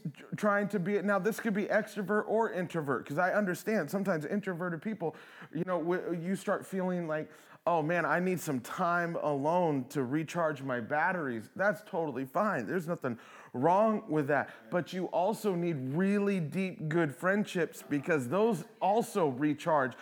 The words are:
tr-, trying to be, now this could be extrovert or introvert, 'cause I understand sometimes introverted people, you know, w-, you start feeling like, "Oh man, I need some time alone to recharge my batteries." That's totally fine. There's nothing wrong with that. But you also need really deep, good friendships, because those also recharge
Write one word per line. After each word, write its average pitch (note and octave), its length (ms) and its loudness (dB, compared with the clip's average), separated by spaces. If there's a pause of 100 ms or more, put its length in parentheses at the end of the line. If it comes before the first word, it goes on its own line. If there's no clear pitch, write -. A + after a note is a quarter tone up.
(180)
tr-, - 180 -12
trying G3+ 340 2
to G#3+ 100 0
be, G3 240 0
now G3+ 160 2
this G3+ 200 0
could A3+ 140 0
be G3 120 0
extrovert G#3 600 0
or A3 240 0
introvert, D#3 560 -2
'cause C#3+ 120 -2
I F3+ 140 2
understand F3+ 580 0
sometimes F3+ 340 0
introverted F3 560 -4
people, F3 340 -4 (380)
you E3 120 -2
know, F#3 120 0
w-, E3+ 420 0
you F3+ 160 -2
start F#3+ 300 -2
feeling F3+ 420 -2
like, D#3 220 -2 (380)
"Oh E3 160 4
man, E3+ 200 2
I D3+ 160 2
need F3+ 200 0
some C#3 200 -2
time E3+ 580 0
alone D3 720 2
to C#3+ 140 -2
recharge D#3 600 -2
my B2+ 160 -2
batteries." D3 760 -2
That's G3 280 0
totally D3 420 -4
fine. E3+ 400 0
There's D3+ 220 -2
nothing C3+ 320 -4 (340)
wrong F#3+ 540 4
with D3+ 200 2
that. C#3 220 2 (200)
But F3+ 240 -2
you F3+ 120 -2
also G3 500 0
need E3+ 220 0 (160)
really G3 460 2
deep, D#3+ 500 -4
good D#3 260 2
friendships, F#3 720 0
because C#3+ 400 2
those F#3+ 380 2 (160)
also G3 480 2
recharge C#3+ 720 2